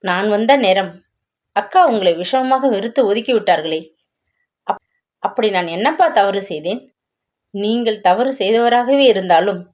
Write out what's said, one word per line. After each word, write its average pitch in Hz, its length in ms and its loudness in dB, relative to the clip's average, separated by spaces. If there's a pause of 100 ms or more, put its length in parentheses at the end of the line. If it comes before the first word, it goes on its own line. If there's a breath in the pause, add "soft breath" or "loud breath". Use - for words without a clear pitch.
நான் 190 240 -2
வந்த 220 280 2
நேரம் 190 340 2 (640)
அக்கா 359 280 2
உங்களை 202 300 2
விஷமமாக 262 540 -2
வெறுத்து 226 360 -2
ஒதுக்கிவிட்டார்களே. 190 760 0 (880)
அப்-, - 160 -8 (400)
அப்படி 220 280 -4
நான் 180 180 -2
என்னப்பா 277 400 -2
தவறு 196 340 0
செய்தேன்? 180 400 -8 (720)
நீங்கள் 214 460 -2
தவறு 214 320 2
செய்தவராகவே 240 760 0
இருந்தாலும் 185 540 2 (140)